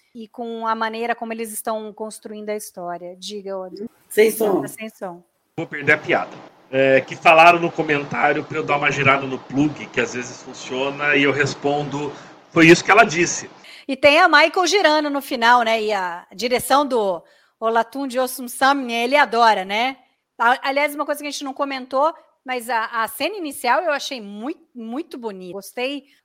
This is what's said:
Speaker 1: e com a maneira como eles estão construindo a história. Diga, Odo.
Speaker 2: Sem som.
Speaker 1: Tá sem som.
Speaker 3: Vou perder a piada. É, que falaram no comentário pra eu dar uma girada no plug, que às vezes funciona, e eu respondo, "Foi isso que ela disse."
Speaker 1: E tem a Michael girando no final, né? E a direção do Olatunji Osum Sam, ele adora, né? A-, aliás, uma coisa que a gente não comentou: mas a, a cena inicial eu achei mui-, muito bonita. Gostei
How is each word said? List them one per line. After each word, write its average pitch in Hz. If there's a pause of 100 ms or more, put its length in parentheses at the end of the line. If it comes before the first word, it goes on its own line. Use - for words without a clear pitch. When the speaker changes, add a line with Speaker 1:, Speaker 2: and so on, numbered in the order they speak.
(160)
Speaker 1:
e 226
com 233
a 220
maneira 226
como 226
eles 226
estão 220
construindo 214
a 208
história. 175
Diga, 196
Odo. 185 (200)
Speaker 2:
Sem 220
som. 214
Speaker 1:
Tá -
sem 220
som. 175 (340)
Speaker 3:
Vou 165
perder 147
a 156
piada. - (400)
É, 135
que 160
falaram 170
no 170
comentário 147
pra 151
eu 151
dar 147
uma 147
girada 135
no 131
plug, 139
que -
às 113
vezes 123
funciona, 139
e 139
eu 143
respondo, 143 (400)
"Foi 165
isso 170
que -
ela 220
disse." 170 (380)
Speaker 1:
E 269
tem 285
a 359
Michael 330
girando 311
no 277
final, 247
né? 226
E 214
a 180
direção 247
do 208 (360)
Olatunji 233
Osum 254
Sam, 269
ele 240
adora, 226
né? 226 (400)
A-, 247 (100)
aliás, 285
uma 294
coisa 294
que 294
a 277
gente 285
não 269
comentou: 269 (320)
mas 247
a, 226 (200)
a 214
cena 339
inicial 277
eu 349
achei 277
mui-, 214 (160)
muito 247
bonita. 190
Gostei 254 (220)